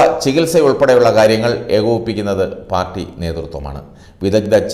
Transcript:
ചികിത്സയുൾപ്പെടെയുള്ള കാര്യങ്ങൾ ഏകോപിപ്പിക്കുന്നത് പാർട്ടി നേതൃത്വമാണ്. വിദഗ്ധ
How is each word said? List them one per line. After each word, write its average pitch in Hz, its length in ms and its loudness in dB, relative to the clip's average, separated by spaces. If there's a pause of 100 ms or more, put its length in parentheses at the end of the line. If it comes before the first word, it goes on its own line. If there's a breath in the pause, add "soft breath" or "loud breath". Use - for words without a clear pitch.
(240)
ചികിത്സയുൾപ്പെടെയുള്ള 139 920 2
കാര്യങ്ങൾ 110 340 2 (260)
ഏകോപിപ്പിക്കുന്നത് 107 680 -2 (260)
പാർട്ടി 92 320 -4 (200)
നേതൃത്വമാണ്. 73 580 -10 (420 loud breath)
വിദഗ്ധ 101 320 0 (180)